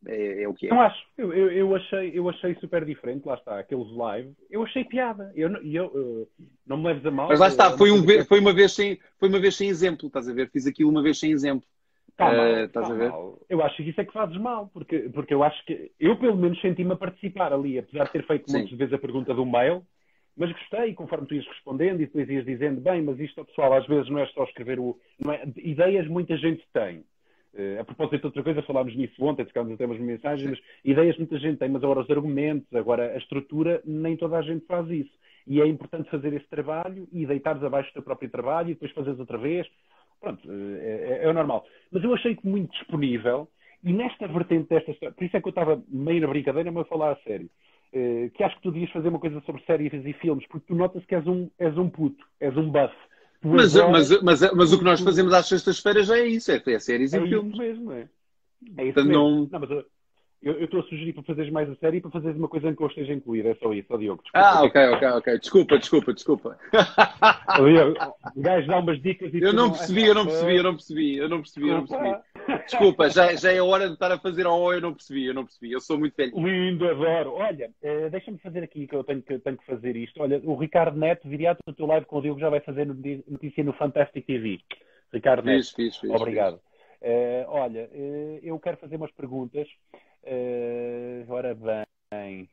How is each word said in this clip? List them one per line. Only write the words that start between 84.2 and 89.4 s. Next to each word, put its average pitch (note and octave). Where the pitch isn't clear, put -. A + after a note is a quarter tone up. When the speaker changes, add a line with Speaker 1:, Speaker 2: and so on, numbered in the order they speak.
Speaker 2:
T B2+
V. A2
Ricardo B2
Neto, C3+
Speaker 1:
Fiz, A#2+
fiz, A#2
fiz, -
Speaker 2:
obrigado. G#2+
Speaker 1:
fiz. F2+
Speaker 2:
Eh, A#2+
olha, A#2+
eh, D3
eu D#3+
quero E3
fazer D#3
umas D#3
perguntas. C3